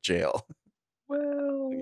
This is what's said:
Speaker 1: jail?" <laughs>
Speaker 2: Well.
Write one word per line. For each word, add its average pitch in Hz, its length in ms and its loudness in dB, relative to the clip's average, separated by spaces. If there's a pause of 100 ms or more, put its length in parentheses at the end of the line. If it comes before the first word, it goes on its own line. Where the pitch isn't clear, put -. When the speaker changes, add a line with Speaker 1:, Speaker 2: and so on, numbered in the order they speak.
Speaker 1:
jail?" 85 500 2
<laughs> - 40 -20 (520)
Speaker 2:
Well. 285 720 -2